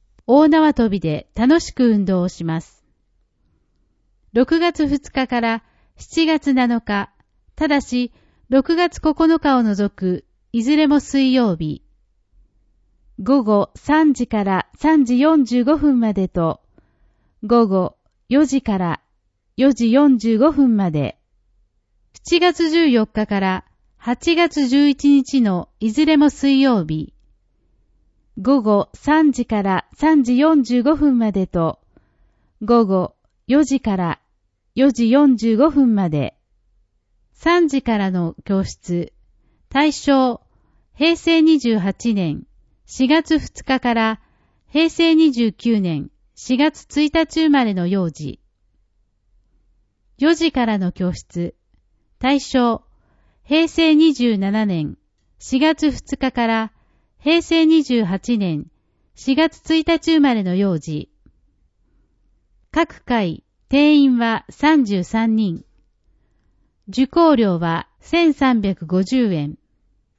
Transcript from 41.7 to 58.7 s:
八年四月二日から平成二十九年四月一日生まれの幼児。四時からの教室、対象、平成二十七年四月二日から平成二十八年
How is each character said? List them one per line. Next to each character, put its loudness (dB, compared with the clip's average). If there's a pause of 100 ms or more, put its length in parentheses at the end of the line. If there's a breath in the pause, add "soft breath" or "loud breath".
八 -4
年 -4 (400)
四 -4
月 0
二 -14
日 -2
か -2
ら -4 (480)
平 0
成 2
二 4
十 -2
九 -2
年 -4 (240)
四 -4
月 -2
一 -2
日 -2
生 2
ま 2
れ -2
の -4
幼 -2
児。 -12 (1800)
四 2
時 -2
か -2
ら -2
の -4
教 -4
室、 -10 (640)
対 0
象、 -2 (580)
平 0
成 2
二 4
十 -2
七 -2
年 -4 (440)
四 -4
月 0
二 -10
日 -4
か -2
ら -4 (480)
平 0
成 0
二 4
十 -2
八 -4
年 -6 (460)